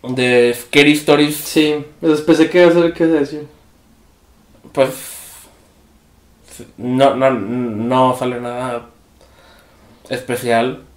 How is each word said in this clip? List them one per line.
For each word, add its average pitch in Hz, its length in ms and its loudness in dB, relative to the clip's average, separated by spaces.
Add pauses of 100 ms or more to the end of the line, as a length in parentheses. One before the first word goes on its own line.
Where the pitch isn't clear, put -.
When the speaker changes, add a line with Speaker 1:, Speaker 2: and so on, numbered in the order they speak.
Speaker 1:
de 123 560 2
Scary 147 340 2
Stories. 147 420 2
Speaker 2:
Sí, 151 400 -2 (240)
pues 151 220 0
pensé 156 280 2
que 180 120 2
iba 175 80 8
a 165 40 4
ser 170 120 2
el 165 80 -2
que 170 120 -2
iba 165 120 2
a - 20 0
decir. 147 260 -6 (1300)
Speaker 1:
Pues 131 180 0 (1900)
no, 127 380 2
no, 131 160 2
no 120 880 -2
sale 127 220 -6
nada 120 440 -8 (1300)
especial. 123 720 -4 (160)